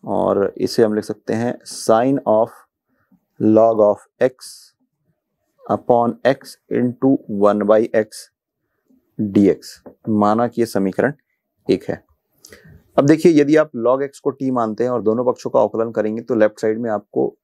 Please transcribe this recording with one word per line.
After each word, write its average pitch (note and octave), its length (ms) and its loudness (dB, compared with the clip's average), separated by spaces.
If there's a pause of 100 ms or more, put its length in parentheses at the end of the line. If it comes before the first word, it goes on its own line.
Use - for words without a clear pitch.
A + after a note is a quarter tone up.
और G2 540 -2
इसे - 260 0
हम G#2+ 120 0
लिख G#2+ 80 -4
सकते - 300 -8
हैं A#2+ 200 -4 (140)
sin B2 520 0 (100)
of A2 200 2 (880)
log A2 440 2
of G#2 200 2 (200)
x - 280 -6 (1120)
upon A#2 480 0 (120)
x - 300 -2 (160)
into B2 440 0 (240)
one G#2 320 2
by G#2+ 80 6 (160)
x - 320 -4 (920)
डी G2+ 300 2
एक्स, - 320 -6 (280)
माना G#2+ 380 0
कि A2+ 140 -6
यह A#2 60 0
समीकरण G#2 460 -2 (540)
एक - 220 -2
है। - 140 -8 (920)
अब C3+ 100 2
देखिए, D#3 240 4
यदि D3 240 4
आप D#3 220 2
log B2 260 0
x C3+ 160 -12
को C#3+ 120 -4 (100)
t C3 100 -4
मानते A2+ 320 -2
हैं B2 80 -2
और B2 100 -4
दोनों A2 240 0
पक्षों B2 240 -4
का A#2+ 120 2
अवकलन A2+ 300 -2
करेंगे, A2 300 -4
तो B2 140 -4
लेफ्ट G#2+ 260 0
साइड A2 180 -2
में A#2+ 120 -6
आपको A2+ 420 -4 (100)